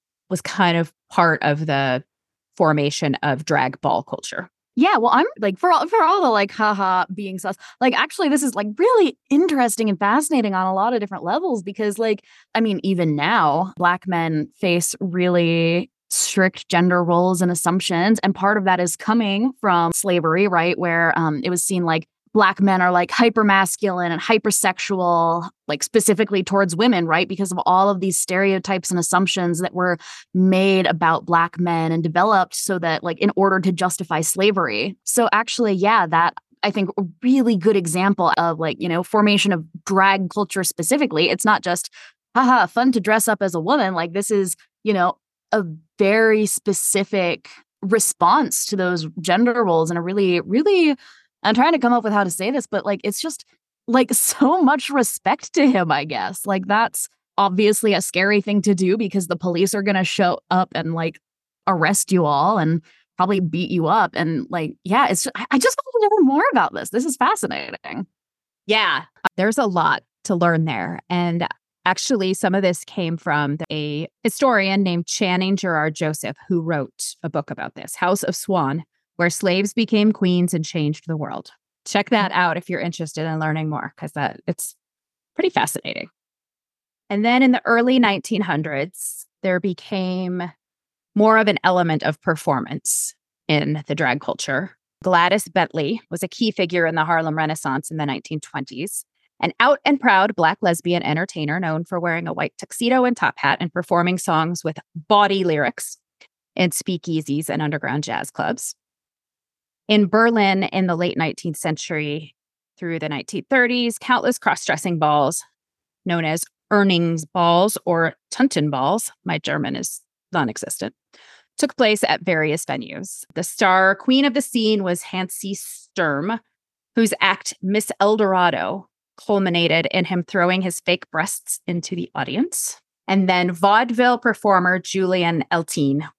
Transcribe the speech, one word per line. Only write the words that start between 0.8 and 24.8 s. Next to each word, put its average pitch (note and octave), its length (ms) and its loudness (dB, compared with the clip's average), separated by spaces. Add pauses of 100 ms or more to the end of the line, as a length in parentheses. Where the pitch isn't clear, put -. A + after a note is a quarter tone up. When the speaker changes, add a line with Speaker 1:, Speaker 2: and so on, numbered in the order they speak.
Speaker 1:
part E3+ 340 2
of D3 220 0
the C#3 380 -2 (540)
formation D3 680 0
of D3 220 -2
drag C3+ 360 0
ball - 220 -2
culture. - 460 -12 (260)
Speaker 2:
Yeah, E4 220 2
well, A3+ 160 2
I'm, D4 140 4 (120)
like, G3+ 200 -2
for F4+ 120 2
all, D#4+ 160 2
for A4+ 140 2
all F4 220 2
the, C4 80 2
like, G3+ 180 2
haha, G3 640 0
being F#3+ 240 -8
sus, F#3+ 180 -8 (240)
like, B3+ 140 2
actually, D#4 360 0
this C4+ 120 2
is, C4+ 140 -2
like, G#3 200 -4
really G#4+ 440 2 (100)
interesting C4+ 580 2
and G3 120 0
fascinating A3+ 560 0
on F#3 100 0
a F#3+ 80 0
lot G#3+ 220 0
of A3+ 40 0
different G3 240 -8
levels B3 380 -2
because, G3+ 380 -4
like, A3 260 -2 (300)
I A3+ 60 2
mean, G#3 200 0
even F3 340 0
now, E3 600 0
Black F3+ 300 0
men E3 480 -2
face F3 440 0
really F3 920 0 (180)
strict - 600 0
gender F3+ 340 4
roles F3 380 2
and F3+ 100 2
assumptions. F3+ 720 0
And F#3+ 100 0
part G3+ 240 0
of G3 80 -2
that F#3 140 2
is F3+ 160 -2
coming A3 560 0 (100)
from E3+ 320 2
slavery, F3 540 2
right? F3 300 2
Where, E3+ 400 2
um, D#3 260 0
it F#3 80 -2
was F3 120 -2
seen F3+ 220 -2
like E3 220 -2 (280)
Black G3 240 4
men F#3+ 220 4
are, F3+ 100 4
like, F3 200 2
hypermasculine G3 960 2
and E3+ 100 -4
hypersexual, F3+ 1300 0 (160)